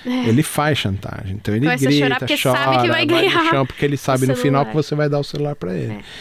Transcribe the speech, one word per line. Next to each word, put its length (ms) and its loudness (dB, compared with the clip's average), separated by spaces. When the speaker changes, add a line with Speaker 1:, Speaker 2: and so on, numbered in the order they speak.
Speaker 1:
É. 200 -2
Speaker 2:
Ele 160 4
faz 360 0
chantagem, 580 -6
então 180 -4
ele 120 0
Speaker 1:
Começa 180 2
a 60 4
Speaker 2:
grita, 160 4
Speaker 1:
chorar 140 0
porque 180 -2
sabe 200 2
que 60 0
Speaker 2:
chora, 160 2
Speaker 1:
vai 80 2
Speaker 2:
vai 160 2
no 80 0
Speaker 1:
ganhar 380 2
Speaker 2:
chão, 160 2
porque 180 -4
ele 120 0
Speaker 1:
o 20 -10
Speaker 2:
sabe 280 0
no 100 0
final 260 2
Speaker 1:
celular. 80 -2
Speaker 2:
que 40 -6
você 200 0
vai 160 0
dar 80 0
o 60 -2
celular 300 -6
pra 200 -6
ele. 180 -4
Speaker 1:
É. 80 -10